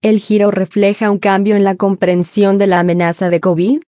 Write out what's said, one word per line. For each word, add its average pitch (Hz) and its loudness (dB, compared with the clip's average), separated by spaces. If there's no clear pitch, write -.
El 220 2
giro 208 0
refleja 202 -2
un 202 0
cambio 202 0
en 196 2
la 190 0
comprensión 196 0
de 196 2
la 180 2
amenaza 175 0
de 170 0
covid, 185 0